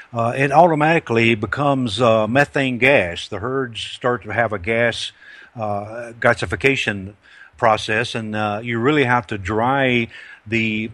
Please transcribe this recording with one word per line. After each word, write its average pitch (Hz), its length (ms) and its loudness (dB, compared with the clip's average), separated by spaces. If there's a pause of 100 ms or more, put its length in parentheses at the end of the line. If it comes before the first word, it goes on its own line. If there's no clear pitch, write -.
(120)
uh, 117 240 -2
it 139 160 0
automatically 151 840 4
becomes, 120 680 -2
uh, 110 280 4
methane 135 500 0
gas. 107 480 2
The 101 140 -8
herds 123 400 -6
start - 440 -4
to 104 80 -12
have 110 200 0
a 104 60 -4
gas, 113 520 -2 (460)
uh, 110 640 -8
gasification 113 960 0 (420)
process, 110 580 0
and, 110 220 -8
uh, 107 260 -2
you 120 160 -4
really 139 260 2
have 123 240 2
to 107 100 -6
dry 117 680 0 (400)
the, 110 480 -4